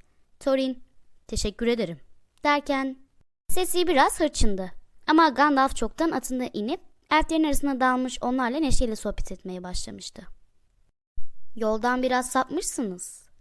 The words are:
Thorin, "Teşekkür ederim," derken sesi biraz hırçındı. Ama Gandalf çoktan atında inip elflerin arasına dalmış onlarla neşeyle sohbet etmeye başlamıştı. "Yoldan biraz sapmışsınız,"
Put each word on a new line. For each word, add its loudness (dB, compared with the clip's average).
Thorin, 0
"Teşekkür -6
ederim," -2
derken -2
sesi 2
biraz 4
hırçındı. 2
Ama 6
Gandalf 2
çoktan -2
atında -4
inip -6
elflerin 2
arasına 0
dalmış 0
onlarla -2
neşeyle 4
sohbet -6
etmeye -14
başlamıştı. -12
"Yoldan 0
biraz 0
sapmışsınız," -4